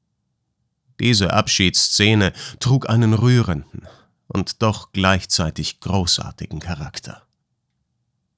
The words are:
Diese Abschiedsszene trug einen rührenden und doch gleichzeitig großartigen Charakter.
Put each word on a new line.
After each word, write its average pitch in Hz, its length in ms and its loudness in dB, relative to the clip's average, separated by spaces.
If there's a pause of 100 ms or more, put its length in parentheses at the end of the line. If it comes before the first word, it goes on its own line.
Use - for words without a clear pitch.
(1000)
Diese 107 320 2
Abschiedsszene - 1000 2 (260)
trug 131 300 0
einen 113 240 4
rührenden 110 720 0 (400)
und - 340 -6
doch 110 300 -2
gleichzeitig 92 880 -2
großartigen - 800 -4
Charakter. - 640 -12 (1160)